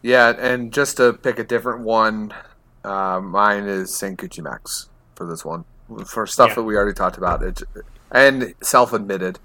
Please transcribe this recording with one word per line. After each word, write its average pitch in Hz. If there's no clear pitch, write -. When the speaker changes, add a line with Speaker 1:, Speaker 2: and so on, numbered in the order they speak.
Speaker 1:
Yeah, 120
and 123
just 143
to 123
pick 117
a 117
different 117
one, 110
uh, 95
mine 101
is 95
Saint 98
Max -
for 87
this 82
one. 85
For 110
stuff 117
Speaker 2:
Yeah. -
Speaker 1:
that 117
we 107
already 101
talked 92
about, 90
it, 90
and 131
self-admitted. 98